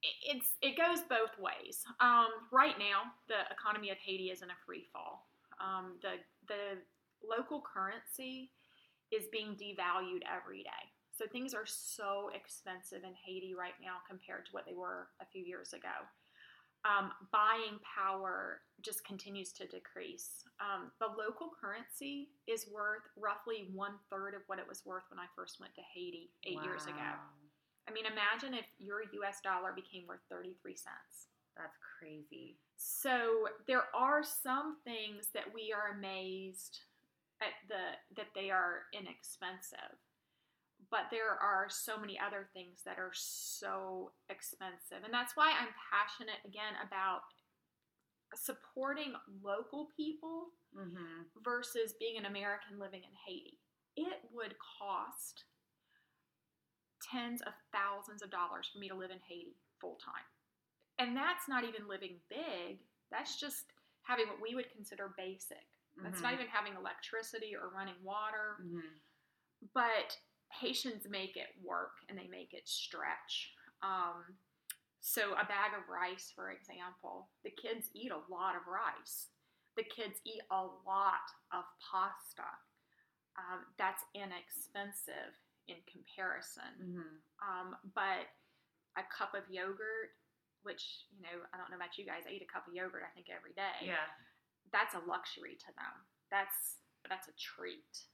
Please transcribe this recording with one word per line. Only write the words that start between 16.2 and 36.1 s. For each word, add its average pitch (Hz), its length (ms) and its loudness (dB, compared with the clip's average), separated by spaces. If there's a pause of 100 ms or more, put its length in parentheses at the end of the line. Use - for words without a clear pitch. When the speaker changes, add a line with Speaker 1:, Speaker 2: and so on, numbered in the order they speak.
Speaker 1:
Um, 196 280 6 (200)
buying 214 540 8
power 190 760 0 (200)
just 208 240 -4
continues 196 480 -6
to 185 140 -8
decrease. 180 800 -8 (140)
Um, 196 300 -2 (100)
the 226 60 2
local 220 460 -2 (100)
currency 277 680 -6 (180)
is 226 260 2
worth 214 300 0 (120)
roughly 208 560 -2
one 196 220 -2 (160)
third 196 240 -2
of 196 140 -8
what 190 100 -2
it 180 100 -6
was 190 160 -10
worth 185 280 -6
when 190 80 -12
I 180 60 -6 (100)
first 180 240 -8
went 190 160 -14
to 180 60 -14 (120)
Haiti 175 380 -8 (120)
eight 180 220 -2
years 151 200 -2
ago. 147 120 -4
Speaker 2:
Wow. 147 240 -2 (680)
Speaker 1:
I - 60 -6
mean, 220 140 0
imagine 220 500 4
if 226 80 -2 (140)
your 202 240 -2 (100)
U 202 100 -2
S 196 200 0
dollar 185 320 2
became 185 320 -10
worth 185 200 -8
thirty-three 180 480 -8
cents. - 520 -12 (280)
Speaker 2:
That's 160 220 -8 (220)
crazy. 151 580 -12 (200)
Speaker 1:
So 233 680 6 (220)
there 254 260 8
are 277 300 8
some 302 600 2
things 214 520 -4
that 208 180 -2
we 220 180 -2
are 208 240 2
amazed 190 840 -4 (600)